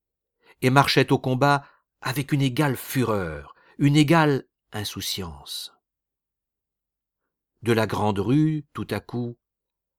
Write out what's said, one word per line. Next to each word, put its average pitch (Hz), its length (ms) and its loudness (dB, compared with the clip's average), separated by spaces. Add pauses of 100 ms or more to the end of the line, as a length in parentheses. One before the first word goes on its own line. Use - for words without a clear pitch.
(600)
et 127 80 0
marchaient 135 440 4
au 131 60 4
combat 139 480 0 (360)
avec 131 280 -6
une 139 120 0
égale 131 340 0
fureur, 101 800 -4 (240)
une 143 180 4
égale 151 500 4 (260)
insouciance. 92 1000 -10 (1900)
De 117 100 0
la 110 140 2
grande 101 320 -2
rue, 151 560 0
tout 107 160 -6
à 107 100 -4
coup, 120 380 -8 (600)